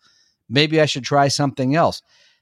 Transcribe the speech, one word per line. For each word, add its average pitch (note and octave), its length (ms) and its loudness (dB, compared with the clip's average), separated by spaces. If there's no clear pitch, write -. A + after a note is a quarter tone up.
Maybe D3+ 320 0
I D3+ 60 4
should C3 180 -6
try C#3+ 240 2
something C#3 480 -2
else"? C3+ 260 0